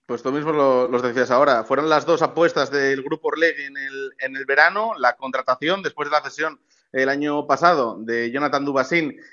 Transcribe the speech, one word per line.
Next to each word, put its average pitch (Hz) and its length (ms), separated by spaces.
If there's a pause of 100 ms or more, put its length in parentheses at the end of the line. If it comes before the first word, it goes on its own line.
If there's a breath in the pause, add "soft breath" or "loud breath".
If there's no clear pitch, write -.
Pues 117 160
tú 131 100
mismo 147 200
lo, 135 360
los 123 140
decías 123 300
ahora, 127 320
fueron 139 260
las 147 160
dos 156 160
apuestas 160 480
del 139 320
Grupo 151 280
Orlegui 151 340
en 139 140
el, 135 420
en 135 160
el 135 100
verano, 175 540
la 123 160
contratación 135 680
después 147 280
de - 20
la 151 100
cesión 147 380 (320)
el 131 180
año 147 380
pasado 139 520
de 117 300
Jonathan 139 360
Dubasín 143 520 (160 loud breath)